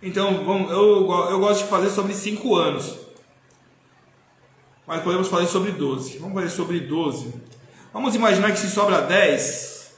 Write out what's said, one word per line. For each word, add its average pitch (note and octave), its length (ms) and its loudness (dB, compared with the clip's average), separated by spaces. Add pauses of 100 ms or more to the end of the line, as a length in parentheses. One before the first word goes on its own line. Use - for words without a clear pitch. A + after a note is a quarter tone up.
Então, F#3+ 400 -2
vamos, F#3+ 280 -2
eu G3+ 340 6
go-, F3+ 240 0
eu F#3+ 100 0
gosto G3+ 240 2
de G3+ 60 -6
fazer G3 200 2
sobre G3 240 -2
cinco G#3 400 -2
anos. D3+ 460 0 (1900)
Mas D#3+ 160 -6
podemos F#3 280 0
fazer F3 180 0
sobre F#3+ 240 0
doze. C3+ 460 -4
Vamos F#3+ 180 -10
fazer F3 180 -4
sobre E3+ 280 -4
doze. C3+ 520 -4 (600)
Vamos A#3+ 200 -2
imaginar G#3 380 4
que - 80 0
se G3+ 100 -4
sobra G3+ 340 2
dez - 960 0